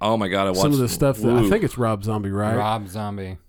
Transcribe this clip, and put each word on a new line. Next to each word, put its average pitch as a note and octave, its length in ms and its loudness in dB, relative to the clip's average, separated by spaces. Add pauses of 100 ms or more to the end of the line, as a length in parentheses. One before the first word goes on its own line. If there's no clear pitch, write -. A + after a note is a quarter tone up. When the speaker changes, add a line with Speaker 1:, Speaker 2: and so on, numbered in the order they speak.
Speaker 1:
oh A2 160 2
my G#2 100 -2
God, F#2+ 180 2
I G2 40 2
watched F#2 100 2
Speaker 2:
Some D3 120 4
of C#3 60 2
the A#2+ 100 2
stuff C#3 300 0
that, A2 160 2
I B2 60 4
Speaker 1:
Ooh. G#2+ 80 4
Speaker 2:
think G#3 160 2
it's - 140 -4
Rob A2 260 0
Zombie, G#2+ 260 -2
right? G#2 240 0
Speaker 3:
Rob G#2 320 -2
Zombie. G2 520 -8 (100)